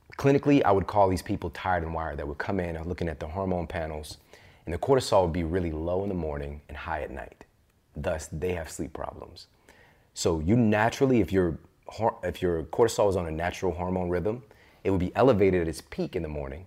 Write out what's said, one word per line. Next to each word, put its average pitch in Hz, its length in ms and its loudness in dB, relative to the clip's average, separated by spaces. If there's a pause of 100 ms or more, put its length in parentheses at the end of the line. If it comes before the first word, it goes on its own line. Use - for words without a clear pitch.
(180)
Clinically, 143 480 6
I 101 60 4
would 95 160 4
call 101 220 4
these 95 140 0
people 90 280 -4
tired 90 320 -2
and 80 100 -6
wired 80 260 -4
that 73 100 -6
would 71 100 -10
come 98 220 -2
in, 85 240 -4
looking 85 240 -4
at 76 100 -6
the 80 80 -8
hormone 90 400 -2
panels, 78 520 -8 (460)
and 80 80 -8
the 85 60 -4
cortisol 120 460 4
would 85 80 0
be 87 100 0
really 85 300 -2
low 85 320 -2
in 101 40 -4
the 95 60 -4
morning 73 540 -6
and 78 80 -14
high 78 260 -6
at - 80 -8
night. - 340 -14 (520)
Thus, 78 340 -4
they 85 220 -4
have 82 180 -6
sleep 78 220 -10
problems. - 560 -12 (640)
So 85 260 0
you 90 160 4
naturally, 117 640 4
if 90 120 0
your 87 260 2 (300)
hor-, - 340 -2
if 90 180 -6
your 85 240 0
cortisol 113 460 2
is 92 60 2
on 87 100 -2
a 80 60 -4
natural 85 400 -2
hormone 90 360 -2
rhythm, 90 360 -2 (400)
it 95 60 0
would 95 100 2
be 90 160 0
elevated 98 460 6
at 80 60 -2
its 78 120 -6 (100)
peak 170 240 -6
in 87 80 -4
the 80 60 -6
morning, 73 380 -10